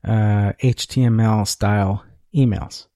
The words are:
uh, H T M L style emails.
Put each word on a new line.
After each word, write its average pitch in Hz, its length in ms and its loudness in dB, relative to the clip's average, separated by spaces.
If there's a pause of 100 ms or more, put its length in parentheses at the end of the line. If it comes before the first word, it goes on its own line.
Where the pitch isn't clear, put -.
uh, 104 540 2
H 127 260 -2
T 131 160 0
M 113 160 2
L 110 260 2
style 101 600 -2 (280)
emails. 113 640 -2